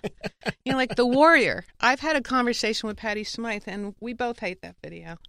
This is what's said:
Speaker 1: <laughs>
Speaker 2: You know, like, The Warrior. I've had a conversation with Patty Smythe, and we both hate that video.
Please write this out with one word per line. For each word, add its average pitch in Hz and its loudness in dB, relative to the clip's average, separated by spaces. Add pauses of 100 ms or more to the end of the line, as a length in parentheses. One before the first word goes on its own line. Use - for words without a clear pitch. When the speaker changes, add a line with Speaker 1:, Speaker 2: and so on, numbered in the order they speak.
Speaker 1:
<laughs> - -6 (560)
Speaker 2:
You 262 -2
know, 262 2
like, 254 -2
The 247 4
Warrior. 262 6 (160)
I've 254 4
had 311 0
a 277 2
conversation 240 0
with 208 -8
Patty 214 -6
Smythe, 214 -6
and 202 -8
we 240 -8
both 240 -4
hate 185 -6
that 175 -18
video. 170 -14 (120)